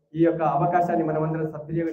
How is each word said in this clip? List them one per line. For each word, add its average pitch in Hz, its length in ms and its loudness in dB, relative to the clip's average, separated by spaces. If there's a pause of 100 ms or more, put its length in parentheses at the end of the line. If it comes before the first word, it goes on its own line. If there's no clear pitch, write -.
(140)
ఈ 160 100 4
యొక్క 160 180 2
అవకాశాన్ని 175 640 2
మనమందరం 156 420 -2
సద్వినియోగం 160 460 -4